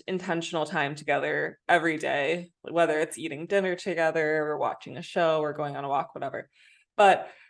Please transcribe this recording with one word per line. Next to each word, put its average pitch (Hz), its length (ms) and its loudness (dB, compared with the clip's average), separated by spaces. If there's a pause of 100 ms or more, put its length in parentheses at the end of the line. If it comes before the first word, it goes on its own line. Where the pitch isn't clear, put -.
intentional 170 580 -2
time 151 300 -2
together 147 640 -2 (100)
every 165 280 4
day, 147 540 -2 (100)
whether 156 380 2
it's 160 180 -2
eating 156 280 -8
dinner 190 300 0
together 160 720 0
or 151 100 -4
watching 131 400 -4
a - 40 -10
show 160 400 2
or 151 120 -2
going 143 240 -6
on 139 80 -6
a 139 40 -4
walk, 143 260 -2
whatever. 139 340 -8 (480)
But 196 320 8 (200)